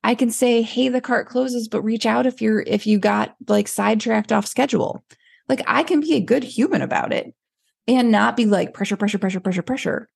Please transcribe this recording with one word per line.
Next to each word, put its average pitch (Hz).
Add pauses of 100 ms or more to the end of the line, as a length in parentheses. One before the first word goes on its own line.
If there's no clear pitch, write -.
I 240
can 247
say, 233
"Hey, 247
the 247
cart 247
closes, 247
but -
reach 220
out 240
if 254
you're, 220
if -
you 214
got, 208 (100)
like, 208
sidetracked 214
off 208
schedule." - (440)
Like, 262
I -
can 330
be 311
a 247
good 254
human 269
about -
it - (520)
and 240
not 220
be 233
like, 196
"Pressure, 202
pressure, 208
pressure, 190
pressure, 185
pressure." -